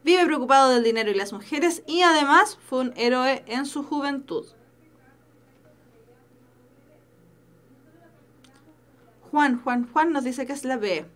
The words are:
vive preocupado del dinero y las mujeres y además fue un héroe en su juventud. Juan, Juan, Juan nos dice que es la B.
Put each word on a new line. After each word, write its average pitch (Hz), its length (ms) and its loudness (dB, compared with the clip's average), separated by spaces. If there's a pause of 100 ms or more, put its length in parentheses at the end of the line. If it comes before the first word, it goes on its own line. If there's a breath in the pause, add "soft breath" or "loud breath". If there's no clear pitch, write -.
vive 349 200 4
preocupado 269 460 4
del 240 120 2
dinero 226 280 0
y 196 40 -2
las 196 180 -4
mujeres 294 520 -4
y 330 160 -2
además 330 560 4 (120)
fue 254 100 -4
un 254 160 -4
héroe 254 500 0
en 254 200 -6
su 285 180 -8
juventud. 277 640 -6 (4000)
Juan, 285 300 0
Juan, 240 300 -4
Juan 320 220 0
nos 277 100 -2
dice 254 220 -6
que 269 80 -10
es 277 100 -10
la 262 140 -4
B. 180 280 -4 (100)